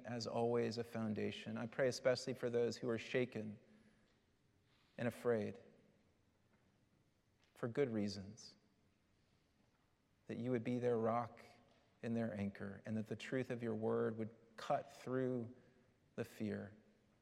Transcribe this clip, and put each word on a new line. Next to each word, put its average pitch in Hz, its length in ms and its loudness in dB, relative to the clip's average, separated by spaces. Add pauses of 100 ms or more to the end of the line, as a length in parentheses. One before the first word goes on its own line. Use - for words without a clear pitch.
as 113 200 -4
always, 117 520 2
a 117 60 0
foundation. 110 720 -2
I 117 80 -2
pray 131 220 2
especially 123 460 2
for 123 160 -2
those 117 260 2
who 131 120 -4
are 113 100 2
shaken 110 560 0 (1400)
and 120 100 0
afraid 107 460 2 (2000)
for 127 140 -4
good 127 240 2
reasons, 101 600 -2 (1800)
that 110 80 -4
you 120 140 -2
would 117 140 2
be 123 140 0
their 120 200 4
rock 113 420 0 (600)
and 117 120 0
their 113 240 0
anchor, 101 460 -4
and 113 120 -2
that 107 120 -2
the 113 80 -2
truth 127 340 0
of 120 120 -4
your 113 120 0
word 113 440 2
would 110 100 -2 (300)
cut - 440 -2
through 127 440 0 (680)
the 120 80 -2
fear 101 460 -4 (520)